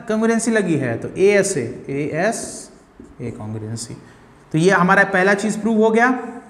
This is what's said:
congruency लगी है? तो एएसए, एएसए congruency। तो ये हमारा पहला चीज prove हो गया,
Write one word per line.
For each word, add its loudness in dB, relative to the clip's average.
congruency 0
लगी 2
है? -2
तो -8
एएसए, 2
एएसए -6
congruency। -10
तो 0
ये 4
हमारा 4
पहला 2
चीज -2
prove 2
हो 4
गया, 4